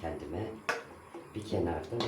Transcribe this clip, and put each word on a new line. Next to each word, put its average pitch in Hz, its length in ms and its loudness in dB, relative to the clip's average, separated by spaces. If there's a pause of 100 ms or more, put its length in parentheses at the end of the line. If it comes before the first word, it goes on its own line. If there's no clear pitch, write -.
kendime. 82 500 0 (840)
Bir 104 100 -2
kenarda, 87 640 4